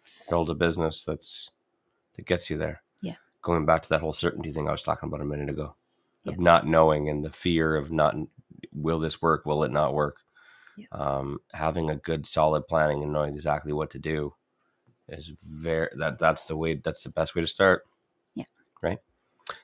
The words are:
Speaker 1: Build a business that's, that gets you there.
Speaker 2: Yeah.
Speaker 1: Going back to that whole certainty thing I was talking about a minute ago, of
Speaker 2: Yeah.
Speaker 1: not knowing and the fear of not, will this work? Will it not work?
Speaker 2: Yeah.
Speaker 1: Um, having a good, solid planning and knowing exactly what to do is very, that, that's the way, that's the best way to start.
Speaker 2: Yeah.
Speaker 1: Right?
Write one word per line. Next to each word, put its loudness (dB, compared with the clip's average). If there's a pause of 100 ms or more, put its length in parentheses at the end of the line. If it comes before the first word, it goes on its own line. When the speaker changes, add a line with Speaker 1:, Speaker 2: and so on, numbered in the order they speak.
(300)
Speaker 1:
Build 2
a -2
business 0
that's, -8 (640)
that -14
gets 0
you -2
there. -6 (180)
Speaker 2:
Yeah. -8 (260)
Speaker 1:
Going 2
back 4
to -18
that 2
whole -4
certainty -4
thing -4
I 0
was -4
talking -4
about -6
a -6
minute -4
ago, -8 (520)
of -6
Speaker 2:
Yeah. -6
Speaker 1:
not 8
knowing 6
and -4
the -8
fear 2
of -4
not, 4 (560)
will -2
this -4
work? 2
Will 2
it 0
not 2
work? 0 (600)
Speaker 2:
Yeah. -18
Speaker 1:
Um, -4 (120)
having -2
a -2
good, -4
solid 2
planning 2
and -4
knowing -2
exactly -2
what -2
to -14
do -4 (720)
is -14
very, -2
that, -2
that's 2
the -6
way, 0
that's -6
the -12
best -2
way 0
to 0
start. 4 (480)
Speaker 2:
Yeah. -10 (380)
Speaker 1:
Right? -2 (640)